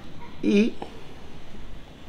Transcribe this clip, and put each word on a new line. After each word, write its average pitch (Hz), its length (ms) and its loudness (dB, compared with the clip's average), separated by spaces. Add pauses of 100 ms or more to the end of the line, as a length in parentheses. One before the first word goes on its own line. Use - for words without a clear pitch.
(420)
Y 107 300 8 (1400)